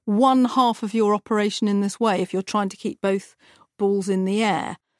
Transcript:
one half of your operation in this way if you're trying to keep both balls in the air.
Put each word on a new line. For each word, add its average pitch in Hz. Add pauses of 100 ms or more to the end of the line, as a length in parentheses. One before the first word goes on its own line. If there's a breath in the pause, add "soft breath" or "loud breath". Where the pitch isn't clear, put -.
one 254
half 240
of 214
your 208
operation 208
in 202
this 202
way 214
if 180
you're 190
trying 202
to -
keep -
both 196 (420 soft breath)
balls 202
in 190
the 202
air. 196 (240)